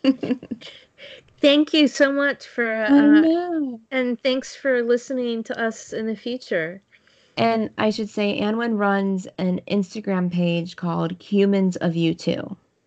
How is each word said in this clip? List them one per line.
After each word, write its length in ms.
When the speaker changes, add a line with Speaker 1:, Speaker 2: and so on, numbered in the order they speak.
Speaker 1:
<laughs> 460
Speaker 2:
Thank 320
you 140
so 240
much 360
for, 260
Speaker 1:
I 120
Speaker 2:
uh, 160
Speaker 1:
know. 580
Speaker 2:
and 300
thanks 340
for 260
listening 640
to 180
us 320
in 140
the 80
future. 680
Speaker 1:
And 400
I 120
should 200
say, 300
Anwen 380
runs 500
an 300
Instagram 640
page 460
called 440
Humans 560
of 180
U 180
two. 420